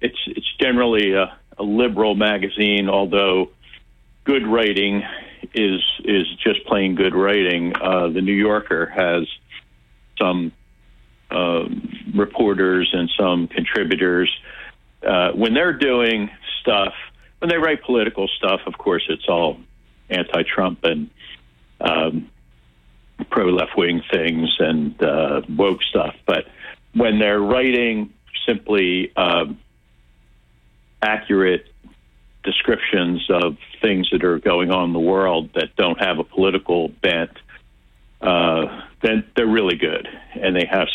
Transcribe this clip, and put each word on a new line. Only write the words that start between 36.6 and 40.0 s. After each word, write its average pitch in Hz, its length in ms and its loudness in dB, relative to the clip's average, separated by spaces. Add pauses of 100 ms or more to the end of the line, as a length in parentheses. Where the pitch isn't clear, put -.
bent, 85 440 -2 (880)
uh, 85 640 0 (200)
then 110 220 2 (100)
they're 120 120 2
really 107 300 2
good. 82 320 -4 (320)